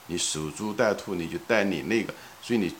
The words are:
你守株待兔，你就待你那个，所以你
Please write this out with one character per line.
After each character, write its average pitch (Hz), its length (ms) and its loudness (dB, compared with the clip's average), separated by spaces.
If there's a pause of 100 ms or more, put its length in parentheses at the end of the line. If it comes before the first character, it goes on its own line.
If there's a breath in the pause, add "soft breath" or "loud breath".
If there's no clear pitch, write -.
你 85 120 -2
守 78 320 -2
株 107 220 -4
待 104 220 4
兔， 101 200 -6
你 82 140 -2
就 82 100 -6
待 107 260 4
你 90 180 0
那 104 200 2
个， - 100 -6 (300 loud breath)
所 120 140 0
以 - 20 4
你 92 220 2